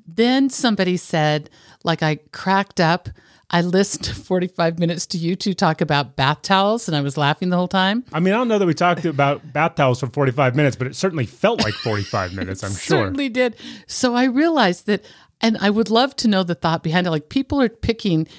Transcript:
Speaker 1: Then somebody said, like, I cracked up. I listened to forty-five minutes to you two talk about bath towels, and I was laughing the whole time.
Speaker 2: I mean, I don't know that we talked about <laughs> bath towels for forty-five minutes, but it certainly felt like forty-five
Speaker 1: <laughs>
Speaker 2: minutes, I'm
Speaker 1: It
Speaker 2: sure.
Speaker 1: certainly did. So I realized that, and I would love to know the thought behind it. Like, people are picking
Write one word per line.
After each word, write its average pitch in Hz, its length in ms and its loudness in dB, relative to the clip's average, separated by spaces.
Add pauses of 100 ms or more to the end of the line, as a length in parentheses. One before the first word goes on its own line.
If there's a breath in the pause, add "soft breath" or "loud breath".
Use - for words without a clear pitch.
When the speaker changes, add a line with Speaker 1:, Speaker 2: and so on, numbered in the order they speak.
Speaker 1:
Then 247 460 2
somebody 190 460 0
said, 151 520 0 (340 soft breath)
like, 165 200 -2
I 156 140 0 (140)
cracked 196 480 -2
up. 170 300 2 (400 soft breath)
I 175 120 2
listened 180 440 0
to - 80 -6
forty-five 175 640 -2
minutes 170 300 -2
to 180 100 -6
you 165 180 -2
two 196 200 -2
talk 160 260 0
about 143 360 -2
bath 139 260 0
towels, 202 440 0
and 160 80 -2
I 143 60 0
was 139 160 -4
laughing 151 320 0
the 180 80 0
whole 180 120 -2
time. 196 340 0 (100)
Speaker 2:
I 156 60 -2
mean, 185 140 2
I 220 40 0
don't 247 120 0
know 214 100 2
that 196 80 2
we 156 80 2
talked 175 300 0
about 143 480 -2
<laughs> - 0 -
bath 165 220 0
towels 131 260 2
for 131 60 -4
forty-five 131 460 0
minutes, 147 220 2
but 127 100 -6
it 123 120 -10
certainly 165 280 -2
felt 220 380 -2
like - 100 -2
forty-five 101 600 -4
Speaker 1:
<laughs> - 20 -10
Speaker 2:
minutes, 95 280 -8
I'm 98 80 -4
Speaker 1:
It 101 60 -6
Speaker 2:
sure. - 280 0
Speaker 1:
certainly 269 240 -4
did. 240 260 0 (320 loud breath)
So 240 280 0
I 254 100 4
realized 262 600 2
that, 208 180 0 (340 loud breath)
and 226 220 2
I 202 80 2
would 214 200 2
love 247 280 2
to 240 100 0
know 190 160 2
the 170 120 -4
thought 165 280 -2
behind 175 240 0
it. 165 40 -2
Like, 151 180 -4
people 277 320 0
are 240 80 4
picking 185 580 -2 (100)